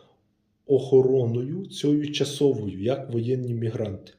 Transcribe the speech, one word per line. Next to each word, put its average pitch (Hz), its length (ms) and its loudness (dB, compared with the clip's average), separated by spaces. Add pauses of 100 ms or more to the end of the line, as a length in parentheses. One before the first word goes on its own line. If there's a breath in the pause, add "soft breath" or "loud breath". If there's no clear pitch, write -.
(680 loud breath)
охороною 131 960 2
цією 147 460 0
часовою, 117 720 0
як 135 260 -2
воєнні 123 440 -2
мігранти. 113 640 -6